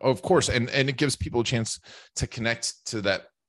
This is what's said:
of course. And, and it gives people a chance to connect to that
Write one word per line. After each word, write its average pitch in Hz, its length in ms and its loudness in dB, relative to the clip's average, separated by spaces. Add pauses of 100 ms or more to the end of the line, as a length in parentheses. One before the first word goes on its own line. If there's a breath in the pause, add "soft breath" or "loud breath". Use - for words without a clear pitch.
of 131 220 0
course. 165 260 4
And, 123 220 0
and 135 180 2
it 131 80 -4
gives 143 180 2
people - 280 -2
a - 20 -2
chance 113 340 -2 (380 loud breath)
to 123 100 -2
connect - 600 -6
to 110 160 -6
that 95 260 0 (200)